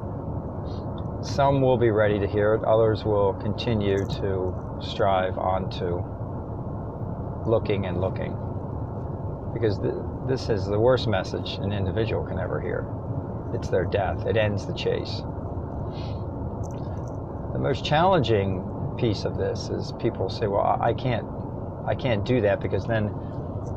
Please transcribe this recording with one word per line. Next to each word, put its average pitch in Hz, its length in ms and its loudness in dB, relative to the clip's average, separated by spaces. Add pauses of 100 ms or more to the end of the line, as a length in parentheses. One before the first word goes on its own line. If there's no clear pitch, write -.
(1300)
some 139 360 4
will 127 160 6
be 117 120 6
ready 104 300 6
to 101 80 2
hear 104 260 4
it, 110 100 2
others 110 400 6
will 101 300 4
continue 101 720 2
to 92 480 0 (280)
strive 95 560 2
on 95 320 0
to 90 340 -2 (1500)
looking 104 360 2
and 90 140 -2
looking. 90 320 -2 (1200)
Because 110 260 0
th-, 127 140 -2 (340)
this 127 220 -2
is 98 160 0
the 101 140 0
worst 123 280 6
message 92 540 -2
an 98 120 0
individual 95 520 0
can 90 140 -4
ever 90 220 -2
hear. - 240 -2 (680)
It's - 140 -4
their 92 180 2
death. 95 400 0
It 107 120 2
ends 104 280 2
the - 80 -4
chase. - 480 -2 (2250)
The 120 60 -2
most 131 240 0
challenging 113 800 4 (340)
piece 110 280 0
of 92 120 -2
this 95 320 -2
is 98 300 -4
people 104 300 0
say, 107 180 -2
"Well, 101 140 2
I, 113 280 2
I 113 40 2
can't, 113 320 0 (600)
I 110 100 2
can't 107 280 2
do 123 180 4
that 98 200 4
because 98 240 0
then 110 280 2 (640)